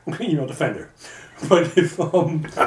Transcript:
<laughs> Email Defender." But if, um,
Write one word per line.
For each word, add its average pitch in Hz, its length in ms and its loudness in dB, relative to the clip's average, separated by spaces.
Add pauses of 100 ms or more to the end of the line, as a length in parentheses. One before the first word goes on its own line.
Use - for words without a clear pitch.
<laughs> - 140 -8
Email 165 260 0
Defender." - 420 -6 (580)
But 175 300 4
if, 175 220 0
um, 160 480 0 (200)